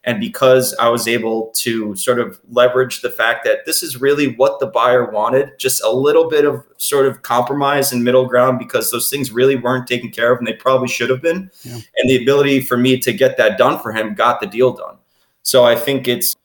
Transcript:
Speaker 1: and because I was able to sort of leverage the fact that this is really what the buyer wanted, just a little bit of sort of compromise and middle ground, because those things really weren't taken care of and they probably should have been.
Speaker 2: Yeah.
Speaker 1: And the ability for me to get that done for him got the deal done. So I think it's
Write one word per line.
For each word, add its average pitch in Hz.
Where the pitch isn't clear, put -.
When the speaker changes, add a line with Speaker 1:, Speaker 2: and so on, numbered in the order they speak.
Speaker 1:
and 120
because 127
I 120
was 117
able 110
to 110
sort 120
of 101
leverage 123
the 120
fact 117
that 107
this 156
is 131
really 139
what 135
the 131
buyer 120
wanted, 120
just -
a 110
little 151
bit 147
of 135
sort 139
of -
compromise 139
and 120
middle 127
ground, 123
because 117
those 117
things 139
really 131
weren't 123
taken 120
care 117
of 123
and 117
they 107
probably 127
should 120
have 131
been. 170
Speaker 2:
Yeah. 120
Speaker 1:
And 127
the 127
ability 139
for 123
me 127
to 127
get 127
that 107
done 143
for 113
him 107
got 120
the 104
deal 117
done. -
So 123
I 120
think 127
it's -